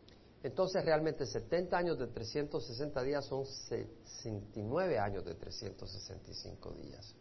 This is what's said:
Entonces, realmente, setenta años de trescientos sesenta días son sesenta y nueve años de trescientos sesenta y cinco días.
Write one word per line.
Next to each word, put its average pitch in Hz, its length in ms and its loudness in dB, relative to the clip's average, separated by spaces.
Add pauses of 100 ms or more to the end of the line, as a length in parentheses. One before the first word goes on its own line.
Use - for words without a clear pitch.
(440)
Entonces, 180 400 4
realmente, 156 420 6
setenta 175 520 2
años 170 200 4
de 127 100 0
trescientos 139 580 -2
sesenta 135 360 -2
días 139 240 2
son 135 200 0
sesenta - 1120 -4
y 104 40 0
nueve 147 360 4
años 98 240 2
de 87 120 -4
trescientos 98 560 -8
sesenta 92 380 -10
y 92 40 -10
cinco 90 400 -8
días. 76 480 -12